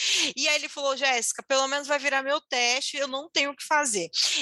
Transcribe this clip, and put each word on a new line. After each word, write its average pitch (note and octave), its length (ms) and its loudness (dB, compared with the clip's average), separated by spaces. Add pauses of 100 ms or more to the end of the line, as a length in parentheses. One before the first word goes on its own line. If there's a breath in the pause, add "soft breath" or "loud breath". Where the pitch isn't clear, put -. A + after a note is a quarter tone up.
(360 loud breath)
e C#4 120 -2
aí D4+ 80 4
ele D4 140 -4
falou: C#4 260 -2
"Jéssica, B3 480 0
pelo C4+ 240 2
menos C#4 200 -4
vai C#4+ 120 2
virar C4+ 240 0
meu C#4+ 180 0
teste, B3 560 0
eu C#4 100 -2
não C4+ 220 -8
tenho C#4+ 220 0
o C#4 40 -8
que - 100 -12
fazer". A#3 440 2 (320 loud breath)